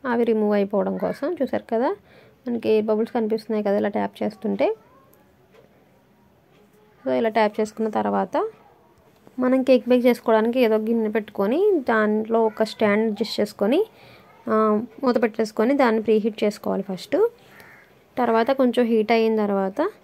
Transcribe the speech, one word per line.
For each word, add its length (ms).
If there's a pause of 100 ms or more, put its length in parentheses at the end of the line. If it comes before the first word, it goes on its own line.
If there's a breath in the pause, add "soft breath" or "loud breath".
అవి 200
remove 280
అయిపోవడం 460
కోసం. 440
చూసారు 300
కదా, 240 (520 soft breath)
మనకి 200
air 160
bubbles 280
కనిపిస్తున్నాయి 520
కదా 120
ఇలా 120
tap 340
చేస్తుంటే. 540 (2250)
So, 60
ఇలా 160
tap 320
చేసుకున్న 280
తర్వాత 640 (880)
మనం 240
cake 260
bake 180
చేసుకోవడానికి 540
ఏదో 160
గిన్నె 320
పెట్టుకొని 640 (160)
దాంట్లో 580
ఒక 160
stand 480
adjust 300
చేసుకొని, 460 (600 loud breath)
ఆ, 340 (220)
మూత 180
పెట్టేసుకొని 520
దాన్ని 280
preheat 420
చేసుకోవాలి 380
first. 340 (1000 loud breath)
తర్వాత 320
కొంచెం 360
heat 260
అయిన 240
తర్వాత 540 (140)